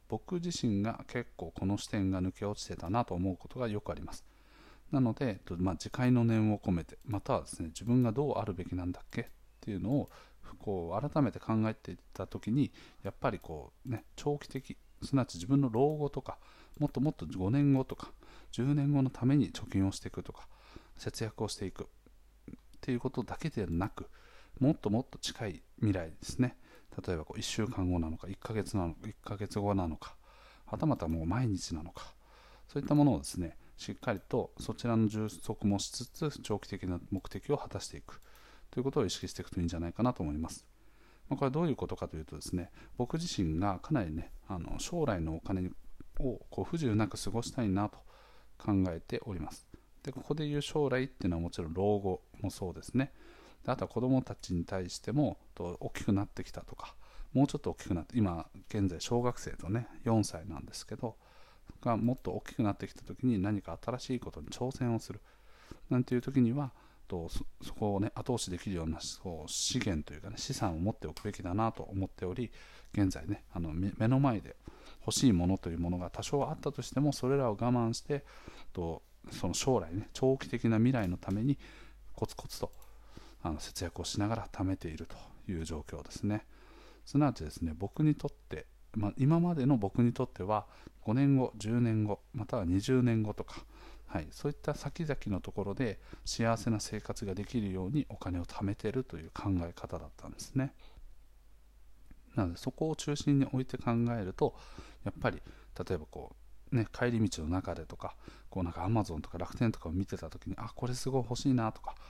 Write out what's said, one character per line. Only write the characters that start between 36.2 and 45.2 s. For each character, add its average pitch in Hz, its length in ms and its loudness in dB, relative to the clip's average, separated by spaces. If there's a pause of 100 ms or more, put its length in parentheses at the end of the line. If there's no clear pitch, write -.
長 104 180 0
期 - 80 -10
的 - 160 -6
な 90 160 0 (120)
目 95 160 -2
的 - 240 -6
を 143 60 4
果 - 120 -8
た - 100 -4
し - 100 -6
て - 80 -10
い - 40 -12
く - 200 -16 (500)
と - 80 -2
い - 20 0
う - 20 -2
こ 135 80 0
と 143 100 2
を 110 40 4
意 90 40 0
識 - 180 -4
し - 60 -8
て - 80 -8
い - 40 -8
く - 60 -16
と - 80 -4
い 87 40 2
い - 20 2
ん - 20 0
じ 87 80 -2
ゃ 85 40 -4
な 85 80 -2
い 87 60 -6
か 107 100 0
な 123 100 4
と - 100 -4
思 76 100 -2
い 73 40 -2
ま - 120 -2
す。 - 160 -14 (640)
ま 139 80 0
あ、 - 20 -8
こ - 40 -2
れ 139 60 4
は 131 40 2
ど 156 100 2
う 175 80 2
い 131 40 2
う - 20 2
こ 90 120 -4
と - 80 -4
か 90 120 -6
と 85 100 -8
い 78 40 -6
う 76 40 -8
と - 100 -12
で 76 60 -10
す - 140 -4
ね、 87 160 -4 (260)
僕 123 200 -2
自 165 260 -2
身 90 160 2
が 101 200 2
か - 140 -2
な 127 100 2
り 80 80 -2
ね、 80 200 -6 (160)
あ 95 100 -4
の、 - 220 -4
将 170 260 0
来 101 160 2